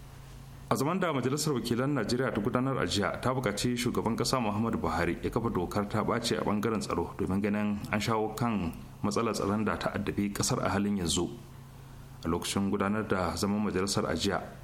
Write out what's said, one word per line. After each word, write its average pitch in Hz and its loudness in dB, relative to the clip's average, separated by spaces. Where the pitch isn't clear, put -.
A 117 4
zaman 151 2
da 170 2
Majalisar 139 0
Wakilan 120 0
Najeriya 117 0
ta 110 2
gudanar 127 0
a 71 2
jiya, 90 0
ta 120 2
buƙaci 123 0
shugaban 113 0
ƙasa 120 2
Muhammadu 110 0
Buhari 85 0
ya - -2
kafa 117 0
dokar 98 0
ta 107 0
ɓace 107 0
a - 0
ɓangaren 104 2
tsaro - -2
domin 92 2
ganin 104 0
an 107 4
shawo 110 2
kan 101 2
matsalar 107 2
tsaron 104 2
da 92 2
ta - -2
addabi 101 0
ƙasar - 0
a 92 2
halin 101 2
yanzu. 85 2
A 82 -2
lokacin 95 0
gudanar 101 2
da 90 2
zaman 101 2
majalisar 98 2
a - 0
jiya, 87 0